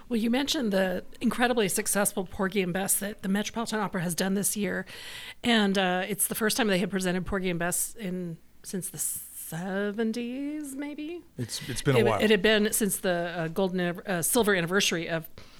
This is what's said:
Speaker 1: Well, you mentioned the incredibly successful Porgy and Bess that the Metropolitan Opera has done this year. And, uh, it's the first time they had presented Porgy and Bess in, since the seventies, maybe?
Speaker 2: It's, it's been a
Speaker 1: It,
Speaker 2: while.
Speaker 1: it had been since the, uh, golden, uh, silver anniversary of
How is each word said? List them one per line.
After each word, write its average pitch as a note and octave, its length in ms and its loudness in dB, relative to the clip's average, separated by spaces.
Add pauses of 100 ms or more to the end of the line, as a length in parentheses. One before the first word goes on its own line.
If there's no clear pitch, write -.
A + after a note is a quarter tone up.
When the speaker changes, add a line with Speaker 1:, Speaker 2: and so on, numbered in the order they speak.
Speaker 1:
Well, A#3+ 100 0
you A3+ 120 2
mentioned C4+ 420 0
the F#3+ 320 2 (180)
incredibly A#3 460 2
successful G3+ 560 0
Porgy F#3+ 360 0
and F3+ 120 0
Bess F#3+ 240 0
that G#3 260 -6
the G3 60 -2
Metropolitan G#3 500 -2
Opera F#3+ 240 -2
has E3+ 120 -2
done F#3+ 200 2
this G3+ 200 0
year. F#3+ 300 -2 (580)
And, G#3 360 4
uh, F3+ 280 2
it's G3+ 200 0
the - 80 -4
first G#3+ 240 2
time B3 80 4
they F#3+ 120 4
had F#3+ 120 0
presented F#3 340 0
Porgy F#3+ 240 0
and E3+ 100 0
Bess F3 400 -2
in, F3+ 380 -6 (260)
since - 280 -6
the D3+ 80 -10
seventies, A#3 1800 -4
maybe? D4+ 480 -8 (160)
Speaker 2:
It's, - 300 -8
it's B2+ 120 -6
been C3+ 160 2
a A#2 40 6
Speaker 1:
It, G#2+ 40 6
Speaker 2:
while. G#2 160 2
Speaker 1:
it G#3+ 100 4
had G3+ 120 6
been G#3+ 300 4
since G#3 260 0
the, F3 360 0
uh, E3 140 -2
golden, F#3 320 0
uh, F3 400 -2
silver G#3 340 4
anniversary F3 540 2
of E3 180 -2 (340)